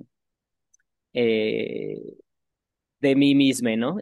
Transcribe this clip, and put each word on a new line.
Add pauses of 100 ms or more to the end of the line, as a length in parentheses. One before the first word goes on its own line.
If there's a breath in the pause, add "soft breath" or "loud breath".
(1120)
eh, (1000)
de
mí
misma,
¿no?